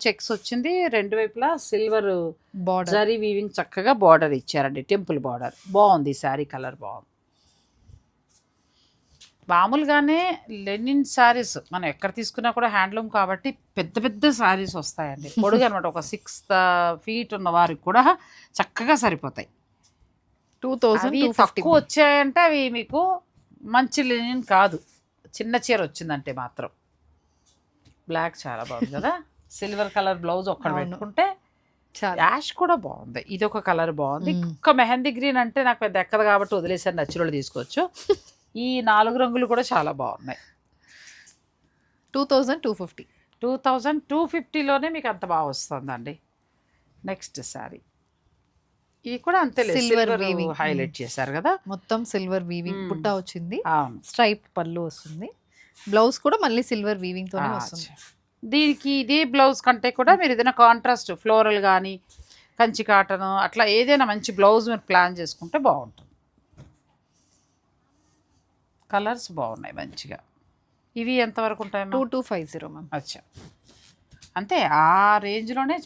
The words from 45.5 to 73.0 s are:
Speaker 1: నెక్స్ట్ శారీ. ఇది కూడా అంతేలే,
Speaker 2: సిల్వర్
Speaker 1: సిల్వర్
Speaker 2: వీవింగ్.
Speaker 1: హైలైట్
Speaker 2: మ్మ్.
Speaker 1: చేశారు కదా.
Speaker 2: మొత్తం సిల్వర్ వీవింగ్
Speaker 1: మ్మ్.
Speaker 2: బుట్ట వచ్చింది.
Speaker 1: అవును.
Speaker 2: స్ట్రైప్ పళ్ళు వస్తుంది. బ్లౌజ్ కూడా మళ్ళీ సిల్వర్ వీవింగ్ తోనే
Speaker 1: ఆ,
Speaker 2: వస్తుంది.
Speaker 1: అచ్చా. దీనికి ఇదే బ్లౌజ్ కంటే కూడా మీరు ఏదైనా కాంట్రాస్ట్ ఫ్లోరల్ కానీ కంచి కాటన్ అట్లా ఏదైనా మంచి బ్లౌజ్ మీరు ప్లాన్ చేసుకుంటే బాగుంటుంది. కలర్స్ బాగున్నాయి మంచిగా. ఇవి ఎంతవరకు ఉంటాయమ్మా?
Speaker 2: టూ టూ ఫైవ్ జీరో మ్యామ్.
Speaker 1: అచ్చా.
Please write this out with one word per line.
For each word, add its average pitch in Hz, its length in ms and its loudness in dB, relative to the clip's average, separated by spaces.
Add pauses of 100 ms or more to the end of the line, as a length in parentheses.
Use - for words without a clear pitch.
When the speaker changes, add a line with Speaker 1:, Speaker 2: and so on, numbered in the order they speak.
Speaker 1:
నెక్స్ట్ - 380 -12
శారీ. - 380 -14 (1300)
ఇది 240 120 -6
కూడా 349 220 0
అంతేలే, 233 340 0
Speaker 2:
సిల్వర్ 226 340 2
Speaker 1:
సిల్వర్ 226 120 0
Speaker 2:
వీవింగ్. 180 320 -2
Speaker 1:
హైలైట్ 143 380 -2
Speaker 2:
మ్మ్. - 120 -12
Speaker 1:
చేశారు 131 300 -6
కదా. 269 340 0
Speaker 2:
మొత్తం 220 380 -4
సిల్వర్ 190 380 -4
వీవింగ్ 175 360 -6
Speaker 1:
మ్మ్. 185 100 -8
Speaker 2:
బుట్ట 170 200 -4
వచ్చింది. 190 580 -6
Speaker 1:
అవును. 143 380 0
Speaker 2:
స్ట్రైప్ 214 380 0 (140)
పళ్ళు 170 240 -4
వస్తుంది. 165 500 -12 (580)
బ్లౌజ్ 220 300 4
కూడా 311 240 0
మళ్ళీ 247 200 0
సిల్వర్ 208 360 -4
వీవింగ్ 185 300 -8
తోనే 180 160 -4
Speaker 1:
ఆ, 127 120 -4
Speaker 2:
వస్తుంది. 143 260 -10
Speaker 1:
అచ్చా. - 140 -18 (480)
దీనికి 285 460 0
ఇదే 277 340 0
బ్లౌజ్ 269 380 4
కంటే 247 280 0
కూడా 349 260 6
మీరు 320 160 2
ఏదైనా 240 180 2
కాంట్రాస్ట్ 233 640 4
ఫ్లోరల్ 214 440 2
కానీ 190 420 2 (580)
కంచి 226 240 2
కాటన్ 196 400 2
అట్లా 196 420 0
ఏదైనా 247 400 4
మంచి 208 280 -4
బ్లౌజ్ 208 360 6
మీరు 226 120 -4
ప్లాన్ 180 380 2
చేసుకుంటే 170 400 -6
బాగుంటుంది. 143 480 -2 (2750)
కలర్స్ 214 400 -4
బాగున్నాయి 120 420 -8
మంచిగా. - 440 -14 (800)
ఇవి 233 160 -4
ఎంతవరకు 220 520 -2
ఉంటాయమ్మా? 196 280 -8
Speaker 2:
టూ 262 120 0
టూ 254 160 -4
ఫైవ్ 175 280 -6
జీరో - 200 -14
మ్యామ్. 151 240 -18
Speaker 1:
అచ్చా. - 280 -10 (1160)